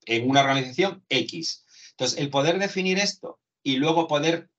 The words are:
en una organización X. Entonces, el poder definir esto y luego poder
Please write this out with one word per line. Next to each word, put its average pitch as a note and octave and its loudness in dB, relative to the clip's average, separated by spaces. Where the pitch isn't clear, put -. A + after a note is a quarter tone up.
en A#2 0
una C#3 6
organización C3+ 0
X. - -4
Entonces, - -4
el C#3+ -2
poder D3 2
definir F#3+ -2
esto - -6
y C3+ 0
luego D#3+ 2
poder D#3+ 0